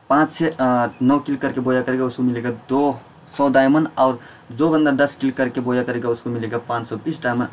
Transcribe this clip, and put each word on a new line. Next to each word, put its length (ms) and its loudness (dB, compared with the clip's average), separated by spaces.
पाँच 220 4
से, 300 -2
आ, 260 2
नौ 180 4
किल 160 -4
करके 240 -4
बोया 220 0
करेगा, 240 -2
उसको 180 -4
मिलेगा 260 0
दो 500 0
सौ 120 2
diamond। 380 4
और 220 2
जो 180 0
बंदा 220 4
दस 240 0
kill 160 -2
करके 300 -4
बोया 220 0
करेगा, 260 -4
उसको 200 -4
मिलेगा 280 -4
पाँच 300 -6
सौ 80 -6
बीस 280 -6
diamond। 300 0